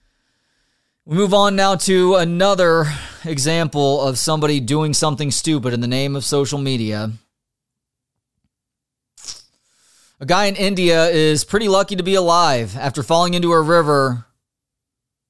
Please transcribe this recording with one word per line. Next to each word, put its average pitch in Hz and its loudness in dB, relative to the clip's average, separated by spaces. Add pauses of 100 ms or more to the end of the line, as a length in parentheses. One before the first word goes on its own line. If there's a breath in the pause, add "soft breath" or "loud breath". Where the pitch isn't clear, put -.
(1040)
We 160 -2
move 196 0
on 202 2
now 196 2
to 185 2
another 175 2 (400 loud breath)
example 147 -2
of 135 -2
somebody 151 -2
doing 147 -2
something 147 -2
stupid 127 -2
in 120 -2
the 120 -4
name 139 -4
of 139 -8
social 143 -2
media. 110 -4 (3000 soft breath)
A 139 -12
guy 180 2
in 196 -2
India 175 2
is 156 2
pretty 214 -2
lucky 196 0
to 180 -2
be 190 0
alive 160 2
after 131 -6
falling 175 2
into 175 0
a 165 4
river 147 2 (1040)